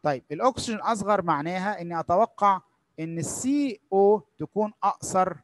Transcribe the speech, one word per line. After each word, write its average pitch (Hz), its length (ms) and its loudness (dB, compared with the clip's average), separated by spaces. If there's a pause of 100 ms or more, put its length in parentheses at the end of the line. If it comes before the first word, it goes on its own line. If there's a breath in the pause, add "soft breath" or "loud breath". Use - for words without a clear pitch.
طيب 143 200 -2 (100)
الأكسجين 220 480 -2
أصغر 202 420 0
معناها 175 580 -2
إني 170 200 -6
أتوقع 196 600 2 (400)
إن 165 180 -6
السي 269 600 -2 (120)
أو 202 300 6 (160)
تكون 208 340 -4 (100)
أقصر 185 600 0